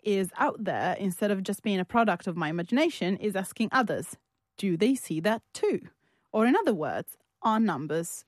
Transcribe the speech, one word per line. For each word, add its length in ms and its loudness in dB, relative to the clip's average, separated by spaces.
is 340 0
out 280 0
there, 340 0
instead 320 0
of 120 0
just 200 -4
being 160 0
a 60 -2
product 420 2
of 80 -4
my 140 -2
imagination, 680 0
is 200 -2
asking 340 -2
others, 460 0
"Do 180 0
they 200 4
see 260 -4
that 220 0
too?" 260 0
Or 120 4
in 120 6
other 160 2
words, 420 -4
are 200 2
numbers 680 -2